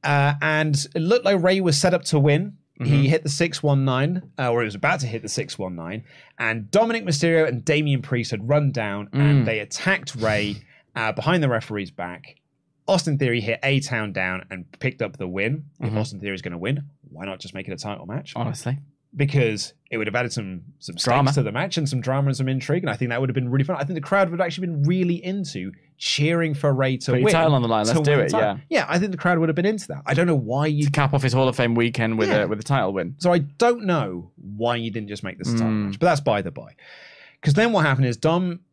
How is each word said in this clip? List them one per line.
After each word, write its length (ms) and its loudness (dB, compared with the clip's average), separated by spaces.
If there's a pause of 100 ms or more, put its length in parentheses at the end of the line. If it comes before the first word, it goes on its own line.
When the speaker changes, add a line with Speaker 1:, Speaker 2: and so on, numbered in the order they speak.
Speaker 1:
Uh, 380 4
and 540 0
it 60 -2
looked 240 2
like 180 2
Rey 180 4
was 160 2
set 160 4
up 120 0
to 140 0
win. 380 2 (220)
He 60 -6
Speaker 2:
Mm-hmm. 200 6
Speaker 1:
hit 180 2
the 60 -4
six 340 -2
one 220 4
nine, 520 0
uh, 140 0
or 100 2
he 40 0
was 100 -6
about 240 0
to 80 -4
hit 160 -6
the 60 -8
six 300 -6
one 160 -6
nine. 280 -10 (360)
And 300 -4
Dominic 360 0
Mysterio 420 2
and 180 -4
Damian 380 2
Priest 280 -4
had 160 -6
run 240 2
down 420 -6
and 280 4
Speaker 2:
Mm. 40 2
Speaker 1:
they 140 -2
attacked 560 -4
Rey, 420 0 (380)
uh, 160 -2
behind 320 0
the 60 2
referee's 420 -4
back. 440 -12 (520)
Austin 300 2
Theory 240 0
hit 220 -4
A-Town 500 0
down 380 -4
and 140 -12 (140)
picked 220 -4
up 160 -6
the 100 -8
win. 380 -4 (140)
If 100 -4
Speaker 2:
Mm-hmm. 80 -2
Speaker 1:
Austin 220 -4
Theory 160 -6
is 80 -10
gonna 160 -8
win, 240 -4 (260)
why 160 -14
not 140 -10
just 160 -18
make 120 -10
it 60 -8
a 40 -10
title 300 -10
match? 280 -10
Speaker 2:
Honestly. 420 -6 (380)
Speaker 1:
Because 580 0 (160)
it 80 -6
would 80 -2
have 100 -6
added 160 -2
some, 300 -8 (180)
some 180 -14
stakes 80 -4
Speaker 2:
Drama. 280 4
Speaker 1:
to 80 2
the 100 0
match 260 -4
and 120 0
some 120 -2
drama 260 0
and 100 0
some 120 -2
intrigue. 340 -2
And 60 -2
I 60 -2
think 140 -2
that 100 -2
would 100 0
have 40 -2
been 160 -2
really 140 2
fun. 140 -2
I 60 -4
think 120 -6
the 60 -6
crowd 280 2
would 100 -6
have 60 2
actually 220 -6
been 160 -2
really 400 2
into 480 -6 (260)
cheering 560 0
for 200 2
Rey 240 2
to 160 -4
Speaker 2:
Put 60 4
your 60 4
Speaker 1:
win. 80 6
Speaker 2:
title 220 6
on 80 4
the 60 0
line. 160 2
Let's 120 2
Speaker 1:
To 60 2
Speaker 2:
do 80 4
Speaker 1:
win 80 6
Speaker 2:
it, 60 4
Speaker 1:
the 80 0
title. 360 0
Speaker 2:
yeah. 120 2
Speaker 1:
Yeah, 60 0
I 120 0
think 120 -2
the 60 -6
crowd 220 2
would 100 2
have 60 0
been 100 0
into 220 -2
that. 180 -12
I 80 0
don't 140 2
know 80 4
why 320 0
you 180 0
Speaker 2:
To 60 2
cap 220 2
off 100 2
his 100 2
Hall 140 4
of 80 0
Fame 180 2
weekend 460 2
with 100 4
Speaker 1:
Yeah. 140 4
Speaker 2:
a, 40 0
with 120 -4
a 40 -10
title 300 2
win. 240 -4
Speaker 1:
So 160 2
I 60 4
don't 460 0
know 500 -2
why 400 -4
you 160 -4
didn't 180 -8
just 140 -10
make 160 -10
this 120 -6
a 60 0
title 120 0
Speaker 2:
Mm. 180 -2
Speaker 1:
match, 120 -8
but 80 2
that's 140 2
by 220 0
the 80 -8
by. 240 -16 (640)
'Cause 140 2
then 160 4
what 140 2
happened 220 2
is 100 -2
Dom 420 0 (140)